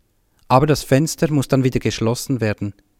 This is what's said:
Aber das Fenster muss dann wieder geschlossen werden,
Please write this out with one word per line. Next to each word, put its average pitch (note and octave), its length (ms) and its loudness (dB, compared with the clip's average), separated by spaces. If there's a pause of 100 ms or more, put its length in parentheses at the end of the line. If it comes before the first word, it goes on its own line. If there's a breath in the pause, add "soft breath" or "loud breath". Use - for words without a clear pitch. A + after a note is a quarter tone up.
(480)
Aber C3 180 4
das D3 160 0
Fenster D3 480 0
muss C#3+ 160 0
dann C3+ 160 0
wieder B2+ 160 0
geschlossen A2+ 600 -4
werden, G#2 340 -4 (260)